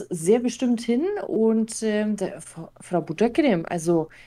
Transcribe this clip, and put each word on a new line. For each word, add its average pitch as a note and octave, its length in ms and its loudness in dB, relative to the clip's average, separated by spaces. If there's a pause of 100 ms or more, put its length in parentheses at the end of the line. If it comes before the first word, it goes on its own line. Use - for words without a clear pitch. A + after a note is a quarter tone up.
sehr F3+ 320 2
bestimmt A#3+ 400 0
hin A#3+ 240 0 (220)
und, A3 560 0
ähm, G#3+ 340 0
der, G3 240 -6
Frau, - 300 -16 (100)
Frau E3+ 220 -2
Buttercreme, G#3+ 640 2
also, D#3+ 420 0 (180)